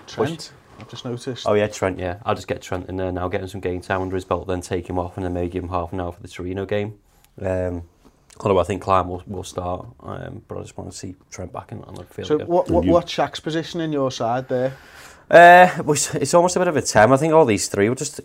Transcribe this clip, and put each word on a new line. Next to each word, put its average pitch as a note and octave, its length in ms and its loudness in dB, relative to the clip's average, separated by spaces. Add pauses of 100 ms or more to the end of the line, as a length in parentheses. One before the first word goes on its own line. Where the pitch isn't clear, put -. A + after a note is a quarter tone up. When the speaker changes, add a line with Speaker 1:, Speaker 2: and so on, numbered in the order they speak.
Speaker 1:
Sh-, - 60 -18
Speaker 2:
Trent. D#3 300 -4
Speaker 1:
Sh- - 380 -20
Speaker 2:
I've - 80 -18
just - 160 -16
noticed. A#2+ 440 -8
Speaker 1:
Oh, G#2+ 60 4
yeah, G#2 120 2
Trent, F#2+ 320 -4
yeah. F2+ 260 -6
I'll G#2+ 120 -2
just G2 100 -10
get F2+ 160 -6
Trent F2+ 260 -8
in F#2 80 -8
there F#2 140 -4
now, F2+ 160 -4
get F#2+ 140 -4
him F#2+ 80 -10
some G2 120 -12
game F2+ 200 -4
time F#2+ 200 -4
under F#2 140 -4
his F#2 100 -6
belt, E2+ 220 -2
then F#2 140 -4
take F#2 280 -6
him F2+ 100 -4
off F2 180 -6
and G2 80 -6
then F2+ 80 -4
maybe F2+ 160 -4
give F2+ 160 -6
him E2+ 60 -10
half F2 220 -6
an F#2+ 80 -6
hour F2 120 -8
for - 80 -20
the F2+ 80 -18
Torino F#2 380 -8
game. G#2 320 -6 (420)
Um, F#2 420 -4 (580)
although F#2+ 200 2
I E2+ 40 2
think F#2 180 -6
Klein F#2 260 2
will, F2+ 180 -10
will F#2 180 -10
start, F2+ 420 -8 (140)
um, F#2 460 -12
but F#2+ 120 -12
I F#2 40 -10
just F#2+ 140 -20
want F#2+ 140 -12
to - 60 -16
see F#2 200 -14 (140)
Trent F2+ 220 -14
back - 200 -14
in, A2 100 -12
on - 120 -18
the F#2 100 -14
field - 240 -12
Speaker 2:
So D3+ 80 0
Speaker 1:
again. - 100 -6
Speaker 2:
what, F3 240 2
what, E3 80 2
Speaker 3:
And - 80 2
you F#3 60 4
Speaker 2:
what's E3+ 200 2
Shaq's - 280 -4
position D#3+ 400 -6
in D#3 120 -4
your C3+ 200 -2
side B2+ 360 -4
there? C3 280 -2 (540)
Speaker 1:
Uh, F3 400 12 (140)
well, D3+ 80 2
it's, - 240 -4
it's C#3+ 180 0
almost F3 200 4
a - 40 0
bit F3+ 100 0
of D#3+ 80 0
a C3 60 0
ten. G#2+ 280 6
I C3+ 60 6
think D#3 160 0
all D#3 140 8
these G#2 220 0
three G2+ 200 2
will B2+ 80 -2
just, - 280 -10